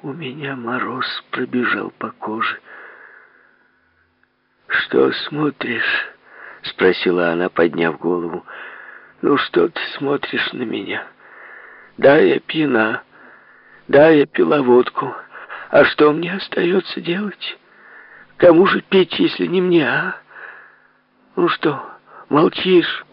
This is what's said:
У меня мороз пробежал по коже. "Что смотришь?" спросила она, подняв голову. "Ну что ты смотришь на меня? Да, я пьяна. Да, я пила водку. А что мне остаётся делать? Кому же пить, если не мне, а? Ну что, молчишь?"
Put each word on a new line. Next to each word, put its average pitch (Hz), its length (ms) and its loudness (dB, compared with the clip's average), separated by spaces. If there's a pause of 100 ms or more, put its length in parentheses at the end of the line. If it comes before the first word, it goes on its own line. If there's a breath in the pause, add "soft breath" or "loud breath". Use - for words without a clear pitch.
У 147 120 -12
меня 139 420 -12
мороз 123 500 -6 (260)
пробежал 117 600 -4
по 110 200 -10
коже. - 500 -8 (2000 loud breath)
"Что - 440 0
смотришь?" - 1000 -6 (540 loud breath)
спросила 90 680 0
она, 87 180 -2
подняв 82 500 0
голову. 85 460 -4 (760 loud breath)
"Ну 143 160 2
что 170 300 0
ты - 140 -10 (160)
смотришь 139 560 -4
на 127 100 -8
меня? 104 440 -8 (920 loud breath)
Да, 135 200 6
я 165 220 4
пьяна. 120 640 -2 (840 soft breath)
Да, 147 220 6
я 147 160 6
пила 160 360 0
водку. 123 520 2 (580 loud breath)
А 147 140 6
что 151 280 4
мне 170 200 -4
остаётся 185 680 -2
делать? 185 560 -8 (800 loud breath)
Кому 175 280 8
же 190 160 0
пить, - 380 0
если 175 260 0
не 180 160 0
мне, 170 260 2
а? 151 280 -4 (1200 loud breath)
Ну 175 140 0
что, 143 360 -4 (440 loud breath)
молчишь?" 170 840 2